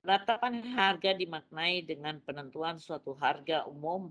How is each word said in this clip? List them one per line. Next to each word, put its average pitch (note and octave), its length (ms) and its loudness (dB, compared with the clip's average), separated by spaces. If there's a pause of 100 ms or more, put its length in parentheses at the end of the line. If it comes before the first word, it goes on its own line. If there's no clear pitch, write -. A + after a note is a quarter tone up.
Penetapan A3+ 720 2
harga G3 400 4
dimaknai E3+ 720 -2
dengan D3+ 400 -6
penentuan D#3 560 -6
suatu D3+ 400 -8
harga C#3+ 480 2
umum D#3+ 420 -6